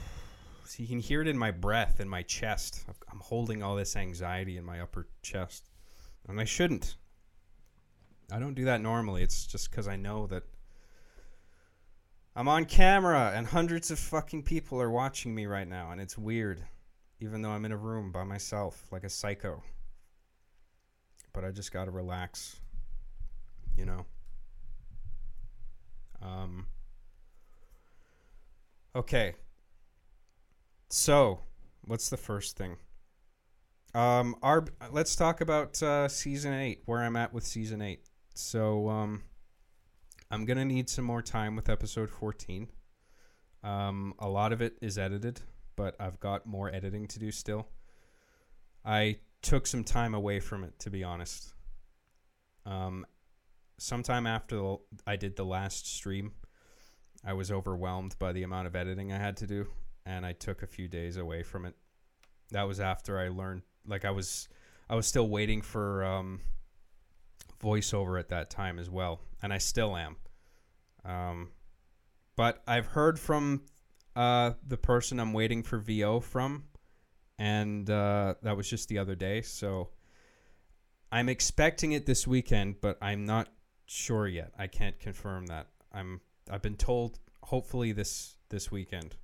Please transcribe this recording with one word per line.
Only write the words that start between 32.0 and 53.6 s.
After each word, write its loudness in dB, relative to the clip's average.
the -2
first -6
thing? -6
Um, 6
our, 6
let's 2
talk 4
about, 0
uh, 4
season -2
eight, -2
where 0
I'm 0
at 0
with -6
season -6
eight. -6
So, 0
um, -2
I'm -4
gonna 2
need 0
some -2
more 0
time 0
with 2
episode 2
fourteen. -6
Um, -4
a -4
lot 2
of 0
it -2
is -4
edited, -4
but -2
I've -6
got -4
more -4
editing -6
to -12
do -4
still. -4
I 4
took 6
some -2
time 2
away 0
from -4
it, -12
to -10
be -4
honest. -8
Um, -6